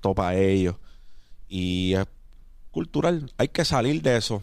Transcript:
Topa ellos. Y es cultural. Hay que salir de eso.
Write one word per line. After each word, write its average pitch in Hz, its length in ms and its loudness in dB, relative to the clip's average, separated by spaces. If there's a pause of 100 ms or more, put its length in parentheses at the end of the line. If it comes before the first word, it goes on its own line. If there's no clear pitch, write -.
Topa 95 340 0
ellos. 95 420 4 (720)
Y 92 460 0
es 95 120 2 (640)
cultural. 160 680 -2
Hay 135 100 2
que - 160 0
salir 143 380 0
de 135 140 4
eso. 107 260 -2